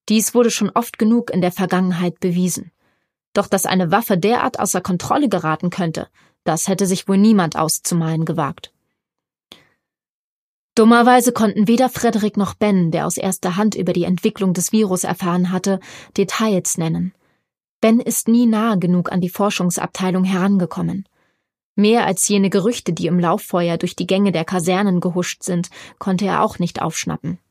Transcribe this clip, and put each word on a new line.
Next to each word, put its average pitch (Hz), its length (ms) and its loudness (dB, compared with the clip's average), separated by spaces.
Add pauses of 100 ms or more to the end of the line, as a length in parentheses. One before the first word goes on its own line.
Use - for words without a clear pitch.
Dies 214 280 0
wurde 233 160 4
schon 196 180 -2
oft - 300 -4
genug 233 320 2
in 185 100 0
der 175 100 2
Vergangenheit 180 680 -2
bewiesen. 180 520 -2 (640)
Doch 202 140 0
dass 196 180 -2
eine 185 260 2
Waffe 202 260 2
derart 247 420 0
außer 190 220 -2
Kontrolle 220 480 -2
geraten 165 400 -2
könnte, 170 400 -4 (340)
das 160 240 -2
hätte 196 180 0
sich 180 220 -2
wohl 196 100 2
niemand 196 400 4
auszumalen 160 680 -2
gewagt. 156 480 -6 (2000)
Dummerweise 240 580 6
konnten 214 340 0
weder 240 220 2
Frederick 220 480 -2
noch 196 160 -2
Ben, 190 380 0
der 156 160 -2
aus 170 100 -6
erster 185 380 -4
Hand 208 180 0
über 180 200 -2
die 175 100 0
Entwicklung 185 500 0
des 175 180 -4
Virus 190 320 0
erfahren 180 480 -2
hatte, 185 280 -2 (360)
Details 196 600 -2
nennen. 170 360 -2 (680)
Ben 226 200 4
ist - 280 -4
nie 233 200 4
nahe 220 320 2
genug 180 320 0
an 180 100 0
die 180 80 -2
Forschungsabteilung 185 920 -2
herangekommen. 185 840 0 (680)
Mehr 214 300 4
als - 220 -2
jene 196 220 2
Gerüchte, 202 420 -2
die 165 140 -4
im 175 140 0
Lauffeuer 175 580 0
durch 175 180 -6
die 180 120 -6
Gänge 190 240 2
der 160 140 -2
Kasernen 185 540 0
gehuscht 180 440 -4
sind, 175 260 -4 (300)
konnte 190 260 -2
er 175 180 0
auch - 140 -2
nicht - 240 -4
aufschnappen. 165 560 -6 (140)